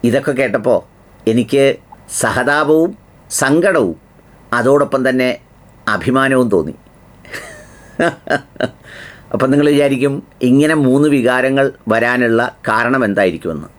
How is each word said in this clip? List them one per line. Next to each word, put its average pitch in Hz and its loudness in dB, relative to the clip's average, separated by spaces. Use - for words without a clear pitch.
ഇതൊക്കെ 131 0
കേട്ടപ്പോൾ 120 -2
എനിക്ക് 131 2
സഹതാപവും 147 0
സങ്കടവും 143 0
അതോടൊപ്പം 131 0
തന്നെ 127 -2
അഭിമാനവും 127 0
തോന്നി. 85 -2
<laughs> - -4
അപ്പം 131 0
നിങ്ങൾ 143 2
വിചാരിക്കും, 139 0
ഇങ്ങനെ 139 2
മൂന്ന് 143 2
വികാരങ്ങൾ 131 0
വരാനുള്ള 120 0
കാരണം 120 0
എന്തായിരിക്കുമെന്ന്. 87 -2